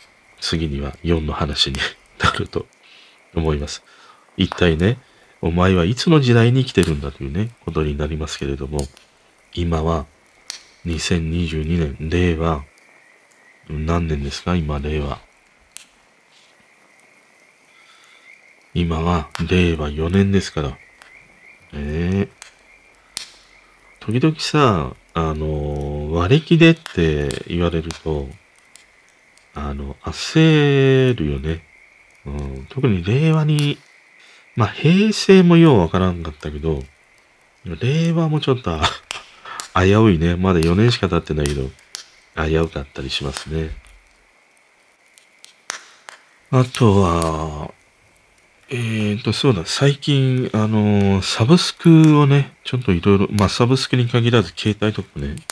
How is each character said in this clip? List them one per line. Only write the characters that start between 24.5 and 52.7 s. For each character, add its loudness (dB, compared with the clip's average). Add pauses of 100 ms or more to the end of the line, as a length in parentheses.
あ -2
の -
ー、 -6
和 0
暦 0
で 6
っ 4
て -4
言 -4
わ 0
れ -2
る -10 (120)
と、 -6 (1300)
あ -10
の、 -10 (100)
焦 4
る -2
よ -2
ね。 -6 (600)
う -12
ん、 -10
特 -2
に 0
令 2
和 2
に、 0 (800)
ま 2
あ、 2
平 2
成 6
も 8
よ 8
う 6
わ 2
か 0
ら 2
ん -6
か -10
っ -12
た -12
け -10
ど、 -4 (840)
令 -2
和 0
も -2
ち -6
ょ 4
っ -10
と、 -4 (480)
<laughs> -10
危 4
う 6
い 4
ね。 0
ま 2
だ 2
四 2
年 4
し -2
か -2
経 0
っ -2
て -6
な -2
い 0
け -2
ど、 -6 (640)
危 -2
う 0
か -10
っ -12
た -14
り -10
し -8
ま -6
す -14
ね。 -6 (2750)
あ 4
と 4
は、 -2 (1000)
え -2
ー -8
と、 0
そ 2
う 4
だ、 -4
最 0
近、 0
あ 0
の 2
ー、 -2
サ -2
ブ 6
ス -6
ク 6
を 4
ね、 2 (100)
ち -6